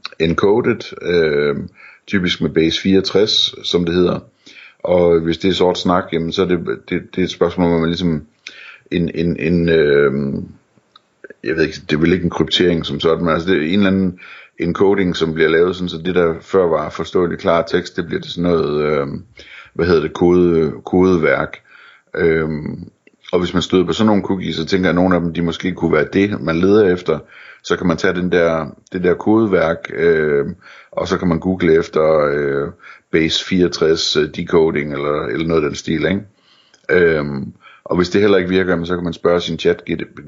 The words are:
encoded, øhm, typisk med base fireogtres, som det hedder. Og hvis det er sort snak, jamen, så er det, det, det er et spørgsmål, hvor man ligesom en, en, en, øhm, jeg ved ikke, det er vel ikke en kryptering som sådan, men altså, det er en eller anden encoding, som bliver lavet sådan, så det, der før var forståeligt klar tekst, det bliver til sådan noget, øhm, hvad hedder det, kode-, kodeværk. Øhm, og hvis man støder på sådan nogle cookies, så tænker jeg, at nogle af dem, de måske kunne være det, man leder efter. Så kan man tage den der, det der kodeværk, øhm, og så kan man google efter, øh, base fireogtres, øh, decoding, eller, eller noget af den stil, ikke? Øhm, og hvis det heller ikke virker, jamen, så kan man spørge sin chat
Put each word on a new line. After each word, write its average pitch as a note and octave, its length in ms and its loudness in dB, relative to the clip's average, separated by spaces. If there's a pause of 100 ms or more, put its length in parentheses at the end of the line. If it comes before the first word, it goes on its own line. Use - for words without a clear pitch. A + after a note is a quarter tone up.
(180)
encoded, G2+ 840 0
øhm, D2+ 680 0 (380)
typisk F2+ 340 -2
med D#2 100 0
base D#2+ 300 0
fireogtres, F#2+ 840 2
som F2 220 -2
det E2+ 100 -2
hedder. F2+ 240 2 (600)
Og F2 420 2
hvis E2 180 -4
det G2 100 -2
er F2+ 60 2
sort F2+ 240 2
snak, F#2 340 0
jamen, E2 200 -4
så F#2+ 100 -2
er F2+ 40 2
det, F2 120 0 (300)
det, F2 140 -4 (120)
det F#2 60 -2
er F2+ 40 2
et E2 60 -4
spørgsmål, E2+ 380 0
hvor E2+ 100 2
man E2 100 0
ligesom E2+ 340 -2 (680)
en, F2 240 -2
en, E2 220 -2
en, E2+ 320 0
øhm, C#2+ 800 2 (960)
jeg - 120 -4
ved D#2+ 60 0
ikke, D2 180 -2 (100)
det D2+ 60 2
er D2+ 40 -2
vel E2 120 4
ikke F2 120 0
en E2+ 60 0
kryptering E2+ 560 0
som C#2+ 140 -6
sådan, E2 240 0
men E2 100 0
altså, E2 160 -2
det F2+ 80 2
er D2+ 80 -2
en F#2 120 0
eller G2+ 80 4
anden F#2+ 320 0 (400)
encoding, F#2 580 2
som D#2+ 180 -2
bliver D#2+ 140 2
lavet F2 280 2
sådan, F2+ 120 -8
så E2+ 160 -10
det, F2+ 100 -4
der E2+ 260 2
før F#2+ 260 0
var D#2 240 -2
forståeligt F2 500 -2
klar E2+ 220 2
tekst, - 340 -4
det F2 100 -4
bliver E2+ 140 -6
til - 120 -14
sådan F2 180 -2
noget, D2+ 340 0
øhm, D2 380 -4 (520)
hvad E2+ 120 0
hedder E2 160 4
det, D#2 100 -4
kode-, F2 720 2
kodeværk. D#2 720 2 (580)
Øhm, D#2+ 720 -2 (420)
og F#2 60 0
hvis F2+ 160 -2
man F2 80 0
støder F#2 240 2
på E2+ 60 -4
sådan A2 140 0
nogle G#2 160 2
cookies, F2 340 -4
så D#2+ 100 -6
tænker F#2 180 0
jeg, F2+ 60 2
at D#2+ 40 0
nogle F2+ 200 2
af F2 60 2
dem, E2+ 140 -4
de F2 80 -2
måske E2+ 300 -4
kunne E2 200 -2
være D2 200 2
det, G2+ 280 0
man D#2+ 160 -2
leder G2 360 4
efter. D#2 260 -2 (460)
Så F#2+ 120 -2
kan F#2 100 -4
man E2 100 0
tage F#2 180 0
den F2+ 180 -2
der, E2 340 2 (260)
det F2+ 120 -4
der F2 100 4
kodeværk, F#2 800 2
øhm, D#2 600 2 (360)
og E2+ 180 -6
så F2+ 100 0
kan F#2 100 -2
man E2 120 0
google F2+ 340 2
efter, D#2 440 2 (140)
øh, C#2+ 360 -2 (440)
base D#2+ 320 0
fireogtres, E2+ 720 0
øh, D#2 200 0
decoding, D#2+ 560 0
eller, D2 340 -4
eller D#2 200 -4
noget E2 160 2
af D2 60 -2
den C#2 80 -6
stil, D#2 280 -4
ikke? G2+ 180 -2 (680)
Øhm, D2+ 640 0 (320)
og - 120 -2
hvis F2 140 0
det G2+ 100 2
heller G2+ 180 4
ikke F2+ 120 -2
virker, F#2 200 2
jamen, E2+ 160 -2
så F2+ 80 -4
kan F2+ 100 -4
man E2+ 80 -4
spørge F2 280 0
sin E2 180 -6
chat F2 240 0 (460)